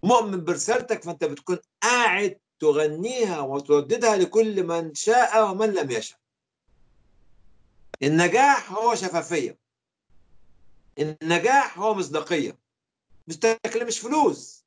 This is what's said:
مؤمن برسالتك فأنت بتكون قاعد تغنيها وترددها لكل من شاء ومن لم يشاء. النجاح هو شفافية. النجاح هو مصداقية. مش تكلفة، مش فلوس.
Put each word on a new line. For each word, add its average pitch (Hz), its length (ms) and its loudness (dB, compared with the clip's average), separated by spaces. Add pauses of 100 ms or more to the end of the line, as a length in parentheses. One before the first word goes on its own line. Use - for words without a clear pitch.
مؤمن 202 420 2
برسالتك 214 600 -2
فأنت 170 200 -6
بتكون - 340 -4 (240)
قاعد 202 560 0 (200)
تغنيها 160 800 0
وترددها 143 760 2
لكل 196 500 0
من 165 280 -4
شاء 220 560 2
ومن 208 240 0
لم 156 160 -2
يشاء. 110 280 -6 (1800)
النجاح 185 680 2
هو 220 220 0
شفافية. 170 640 -4 (1400)
النجاح 170 800 0
هو 214 160 0
مصداقية. 151 640 -4 (720)
مش 165 80 -12
تكلفة، 226 500 0
مش 226 140 -6
فلوس. 254 680 -2